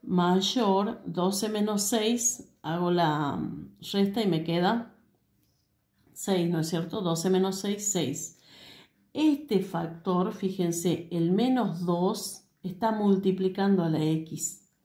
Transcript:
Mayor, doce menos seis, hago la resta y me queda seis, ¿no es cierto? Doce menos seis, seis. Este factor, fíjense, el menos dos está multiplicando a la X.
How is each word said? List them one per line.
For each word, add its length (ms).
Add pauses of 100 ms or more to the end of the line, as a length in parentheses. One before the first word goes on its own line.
Mayor, 1000
doce 440
menos 340
seis, 800
hago 280
la 500 (520)
resta 300
y 60
me 160
queda 500 (1160)
seis, 360
¿no 120
es 80
cierto? 320
Doce 280
menos 280
seis, 340
seis. 480 (760)
Este 480
factor, 720
fíjense, 800
el 220
menos 520
dos 600 (180)
está 300
multiplicando 920
a 60
la 120
X. 680 (140)